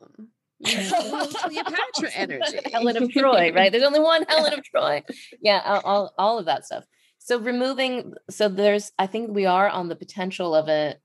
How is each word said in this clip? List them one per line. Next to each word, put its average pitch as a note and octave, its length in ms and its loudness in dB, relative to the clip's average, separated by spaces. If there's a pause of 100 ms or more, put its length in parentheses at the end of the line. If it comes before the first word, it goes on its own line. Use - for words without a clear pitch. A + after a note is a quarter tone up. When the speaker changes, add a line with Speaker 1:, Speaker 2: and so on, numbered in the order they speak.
(600)
Speaker 1:
You - 160 -2
know, C#4+ 520 -2
Speaker 2:
<laughs> D4 160 -10
Speaker 1:
Cleopatra F4+ 720 -6
energy. D#3+ 440 -4 (120)
Speaker 2:
Helen A#3 260 0
of B3 140 0
Troy, B3 420 4
right? F#3+ 180 6
There's A#3 120 2
only C#4+ 160 4
one D#4+ 280 4
Helen D4+ 240 2
Speaker 1:
<laughs> - 20 -4
Yeah. D4 40 -6
Speaker 2:
of C#4 60 -12
Troy. - 400 -2 (360)
Yeah, G3+ 260 2
all, G3+ 200 0
all, G3+ 320 0
all A3 220 2
of F3+ 60 -8
that C#3+ 200 -2
stuff. - 180 -10 (360)
So - 200 -2
removing, B3 720 -4 (160)
so G#3+ 200 0
there's, G#3 480 2
I F#3+ 80 2
think A3 260 -6
we G3+ 140 0
are F#3+ 240 4
on F3+ 180 -4
the E3 80 -6
potential F#3 600 -6
of D#3 120 2
a, D3+ 380 0